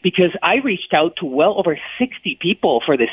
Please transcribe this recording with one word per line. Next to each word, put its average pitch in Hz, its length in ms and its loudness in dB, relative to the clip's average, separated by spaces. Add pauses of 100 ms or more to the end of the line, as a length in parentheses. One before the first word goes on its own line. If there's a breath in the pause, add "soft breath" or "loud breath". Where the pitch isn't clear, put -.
because 180 300 2 (100)
I 175 140 2
reached 262 400 -2
out 160 220 2
to 170 80 -8
well 160 340 2
over 170 200 0 (200)
sixty 233 420 -4
people 170 420 0
for 139 140 2
this 117 160 0